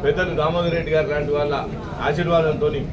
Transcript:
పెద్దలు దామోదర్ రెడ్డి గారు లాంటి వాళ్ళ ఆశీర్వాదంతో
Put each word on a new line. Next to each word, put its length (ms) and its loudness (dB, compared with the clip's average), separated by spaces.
పెద్దలు 360 2
దామోదర్ 360 0
రెడ్డి 180 -2
గారు 180 2
లాంటి 260 -2
వాళ్ళ 160 0
ఆశీర్వాదంతో 600 2